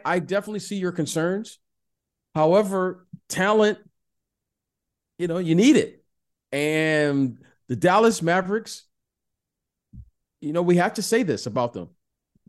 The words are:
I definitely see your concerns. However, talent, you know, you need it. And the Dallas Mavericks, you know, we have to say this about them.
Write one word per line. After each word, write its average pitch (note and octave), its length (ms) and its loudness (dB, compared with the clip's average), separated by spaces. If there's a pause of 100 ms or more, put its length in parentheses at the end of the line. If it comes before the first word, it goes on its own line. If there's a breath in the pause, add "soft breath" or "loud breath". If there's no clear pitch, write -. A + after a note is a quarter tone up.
I F3 140 0
definitely G3 400 -6
see - 180 -10
your F3+ 140 -4
concerns. F3 640 -4 (800)
However, F#3 720 0 (220)
talent, G#3+ 500 0 (1400)
you F3 100 -4
know, E3 120 -4
you E3 160 0
need B3 200 6
it. - 280 -2 (480)
And D3 880 0 (280 soft breath)
the B2 80 -4
Dallas F#3+ 460 4
Mavericks, F#3 640 -4 (1600)
you D3 120 -8
know, E3+ 80 0
we F3 160 4
have G3 160 2
to A3 80 -8
say A#3 220 0
this C#3+ 220 -4
about A#2+ 280 -4
them. F2 160 -12 (600)